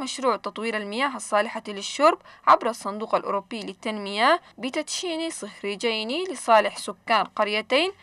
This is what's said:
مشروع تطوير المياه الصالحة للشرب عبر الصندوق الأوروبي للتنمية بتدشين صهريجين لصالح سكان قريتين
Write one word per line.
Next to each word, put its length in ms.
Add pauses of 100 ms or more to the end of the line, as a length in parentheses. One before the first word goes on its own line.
مشروع 340
تطوير 400
المياه 400
الصالحة 520
للشرب 500 (280)
عبر 220
الصندوق 460
الأوروبي 460
للتنمية 800 (180)
بتدشين 720
صهريجين 1000
لصالح 460
سكان 460
قريتين 680 (100)